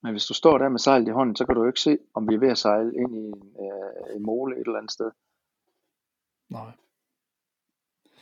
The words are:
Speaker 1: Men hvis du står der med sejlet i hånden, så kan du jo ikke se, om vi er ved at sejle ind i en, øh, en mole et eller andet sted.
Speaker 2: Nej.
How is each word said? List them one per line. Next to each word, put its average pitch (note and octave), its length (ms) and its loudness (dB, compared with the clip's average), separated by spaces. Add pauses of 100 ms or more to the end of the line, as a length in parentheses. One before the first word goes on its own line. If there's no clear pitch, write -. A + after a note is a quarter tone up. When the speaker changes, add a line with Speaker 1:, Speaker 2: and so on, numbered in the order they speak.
Speaker 1:
Men A#2 100 -6
hvis G#2 140 -4
du - 80 -10
står D#3 240 6
der C3+ 100 2
med B2 100 0
sejlet B2 300 4
i - 20 -4
hånden, A#2 260 0
så B2 100 -2
kan C3+ 80 2
du A#2 80 2
jo A#2 40 4
ikke B2+ 140 0
se, D3 180 2 (160)
om A2 140 -2
vi A2 60 4
er G#2+ 40 2
ved C3 120 4
at A#2 80 0
sejle A2 360 0
ind B2 220 -4
i - 20 -8
en, G#2 240 -12 (180)
øh, G2 560 -12
en G#2 60 -8
mole B2+ 340 -4
et B2 100 -6
eller A2 120 -4
andet A2 140 -12
sted. A2+ 180 -6 (1400)
Speaker 2:
Nej. A2+ 240 -14 (1500)